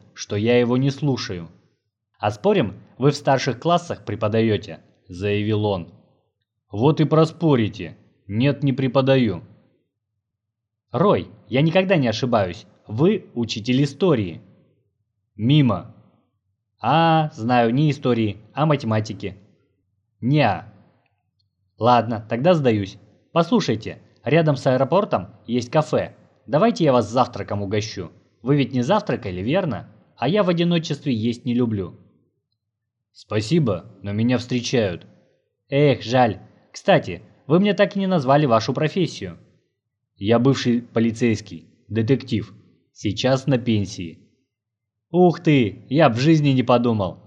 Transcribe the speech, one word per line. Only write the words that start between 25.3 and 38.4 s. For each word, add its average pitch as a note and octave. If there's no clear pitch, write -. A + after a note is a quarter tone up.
есть A#2
кафе. C3
Давайте F3+
я D3
вас A#2
завтраком G#2
угощу. G2+
Вы C3+
ведь C3+
не B2
завтракали, A#2
верно? C3+
А -
я G3+
в F3+
одиночестве E3+
есть A2+
не B2
люблю". A2
"Спасибо, G#2+
но G2+
меня A#2
встречают". A2+
"Эх, C#3
жаль. A2
Кстати, C3
вы D#3
мне G3+
так G3
и -
не G3
назвали D3+